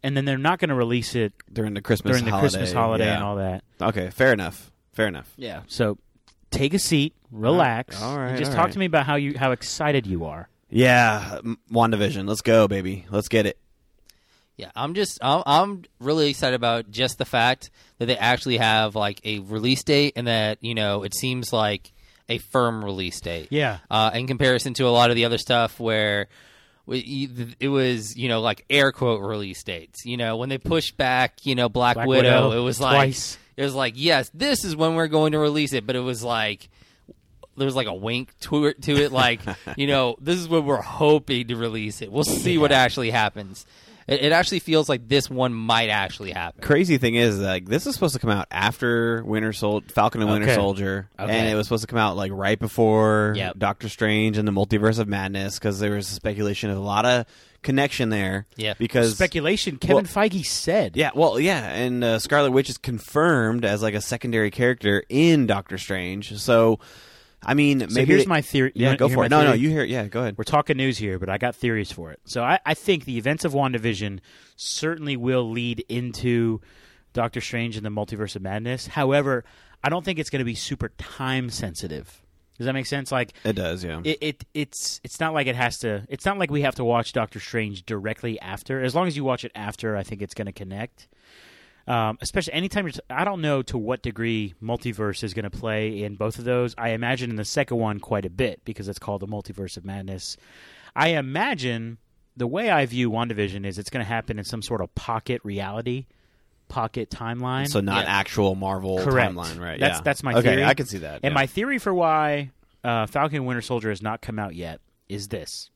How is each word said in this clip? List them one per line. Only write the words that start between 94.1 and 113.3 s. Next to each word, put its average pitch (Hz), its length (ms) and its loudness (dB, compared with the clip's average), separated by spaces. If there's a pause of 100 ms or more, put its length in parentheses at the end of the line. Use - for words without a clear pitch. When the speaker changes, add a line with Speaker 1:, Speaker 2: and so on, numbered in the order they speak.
Speaker 1:
multiverse 107 640 -4
is 101 100 -6
gonna 104 160 -6
play 110 540 -4
in 104 100 -6
both 107 240 -4
of 117 60 -12
those. 123 340 0
I 117 120 -2
imagine 120 400 -2
in 113 60 -6
the 104 80 -4
second 131 340 -2
one 107 200 -2
quite 101 280 -4
a 90 40 -6
bit 101 340 -4
because 104 240 -10
it's 101 120 -8
called 101 220 -6
the 98 40 -10
Multiverse 101 500 -10
of 90 80 -16
Madness. 95 520 -10 (580)
I 147 140 2
imagine 135 880 -2 (400)
the 123 100 -4
way 196 240 -2
I 147 160 4
view 120 240 -2
WandaVision 104 560 -4
is 95 120 -8
it's 104 120 -12
gonna 123 140 -4
happen 110 340 -6
in 101 60 -8
some 113 180 -10
sort 110 200 -4
of 87 120 -10
pocket 117 480 -4
reality, 107 640 -6 (640)
pocket 113 420 -6
timeline. 127 580 -4
Speaker 2:
So 143 120 0
not 98 240 0
Speaker 3:
Yeah. 85 80 -2
Speaker 2:
actual 98 420 2
Marvel 95 480 -4
Speaker 1:
Correct. 123 320 2
Speaker 2:
timeline, 85 240 -8
right? 85 220 -6
Speaker 1:
That's, 90 180 2
Speaker 2:
Yeah. 85 40 -10
Speaker 1:
that's 139 200 -2
my 131 120 -2
Speaker 2:
Okay, 120 160 6
Speaker 1:
theory. 135 140 4
Speaker 2:
I - 100 6
can 131 120 -4
see 101 120 -8
that, 76 260 -10
Speaker 1:
And 143 80 0
Speaker 2:
yeah. - 20 -4
Speaker 1:
my 135 120 2
theory 247 320 -4
for 202 140 -2
why, 151 580 0 (340)
uh, 117 220 0
Falcon 147 320 -2